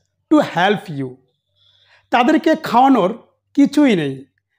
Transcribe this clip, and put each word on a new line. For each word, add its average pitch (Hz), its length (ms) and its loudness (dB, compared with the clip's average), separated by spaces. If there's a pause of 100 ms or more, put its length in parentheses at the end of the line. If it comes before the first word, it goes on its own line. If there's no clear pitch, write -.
(320)
to 302 80 4
help 180 600 -2
you। 131 160 -10 (920)
তাদেরকে 302 460 0
খাওয়ানোর 233 640 0 (360)
কিছুই 277 420 2
নেই, 135 300 -6 (340)